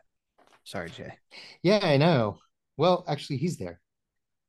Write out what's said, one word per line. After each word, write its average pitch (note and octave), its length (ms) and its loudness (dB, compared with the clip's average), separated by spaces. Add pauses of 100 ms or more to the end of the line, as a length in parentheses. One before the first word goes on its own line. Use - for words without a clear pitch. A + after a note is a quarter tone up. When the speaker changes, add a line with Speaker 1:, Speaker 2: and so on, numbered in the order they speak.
(640)
Speaker 1:
Sorry, F2 260 -12
Jay. - 240 -16 (480)
Speaker 2:
Yeah, G3+ 220 4
I D3+ 140 4
know. C3 400 2 (400)
Well, F3 300 2
actually, D3+ 300 -6
he's D3+ 200 -4
there. F2 220 -12 (680)